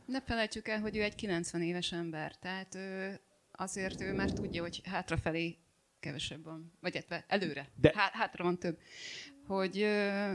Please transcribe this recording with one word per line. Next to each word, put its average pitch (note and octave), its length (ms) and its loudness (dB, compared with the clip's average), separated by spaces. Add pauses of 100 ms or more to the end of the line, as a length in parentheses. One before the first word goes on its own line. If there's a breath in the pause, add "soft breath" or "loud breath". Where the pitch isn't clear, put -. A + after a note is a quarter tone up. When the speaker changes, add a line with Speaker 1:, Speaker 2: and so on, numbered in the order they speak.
Speaker 1:
ne C4 160 -2
felejtsük A3+ 460 -2
el, G#3+ 120 0
hogy G#3+ 180 -2
ő G#3+ 40 4
egy G#3 140 0
kilencven F3 460 0
éves F3 300 0
ember, D#3+ 440 -4
tehát F#3 400 -8
ő, F#3+ 440 -6 (320)
azért F#3+ 500 -4
ő F#3+ 120 0
már F#3+ 180 4
tudja, E3+ 300 -2
hogy F3 220 -6
hátrafelé E3+ 720 0 (420)
kevesebb C#3+ 440 -6
van, D#3+ 280 -12 (100)
vagy F3 120 -2
illetve E3 340 -6
előre, D#3 400 0 (140)
Speaker 2:
De D3 140 12
Speaker 1:
há-, G3+ 180 4
hátra G#3 300 -2
van F3 140 4
több. E3+ 200 -2 (680 loud breath)
Hogy, F#3+ 340 0
ö, G3+ 540 4